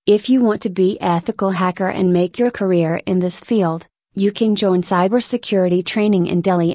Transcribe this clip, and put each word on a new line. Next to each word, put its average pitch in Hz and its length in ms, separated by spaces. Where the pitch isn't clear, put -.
If 208 240
you 262 100
want 214 220
to 202 80
be 185 280
ethical 190 520
hacker 185 380
and 190 220
make 175 280
your 247 100
career 175 560
in 185 140
this 180 200
field, 170 460
you 196 140
can 214 240
join 185 260
cybersecurity 185 1040
training 208 420
in - 120
Delhi 175 360